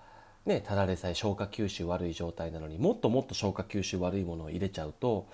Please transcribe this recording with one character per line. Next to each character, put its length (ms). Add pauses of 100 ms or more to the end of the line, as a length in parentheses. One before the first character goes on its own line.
(460)
ね、 160
た 140
だ 100
で 100
さ 140
え 60
消 200
化 100
吸 240
収 160
悪 220
い 60
状 180
態 200
な 80
の 80
に、 100
も 160
っ 60
と 100
も 120
っ 40
と 80
消 200
化 100
吸 180
収 160
悪 220
い 40
も 120
の 100
を 40
入 100
れ 100
ち 100
ゃ 60
う 80
と、 400